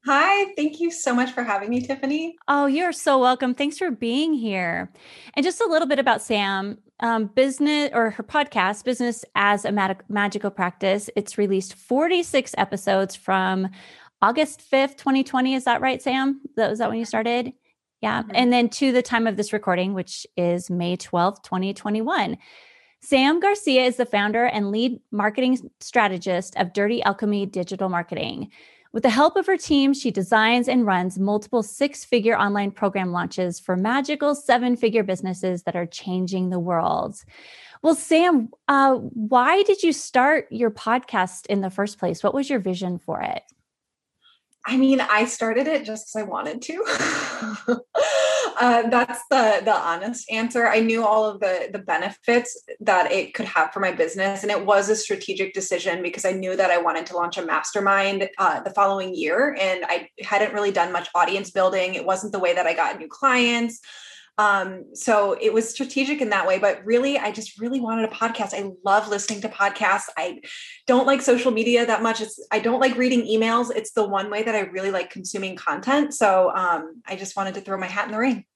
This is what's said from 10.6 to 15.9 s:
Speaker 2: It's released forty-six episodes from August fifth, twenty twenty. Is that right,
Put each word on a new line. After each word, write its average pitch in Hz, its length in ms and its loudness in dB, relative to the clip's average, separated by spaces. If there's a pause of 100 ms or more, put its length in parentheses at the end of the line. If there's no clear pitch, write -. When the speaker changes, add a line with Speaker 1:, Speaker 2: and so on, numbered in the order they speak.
Speaker 2:
It's 202 200 -6
released 190 360 0
forty-six 311 840 0
episodes 196 600 0
from 190 500 0 (540)
August 277 400 0
fifth, 269 340 0
twenty 269 260 0
twenty. 262 320 0
Is 262 120 -4
that 233 160 2
right, 262 200 0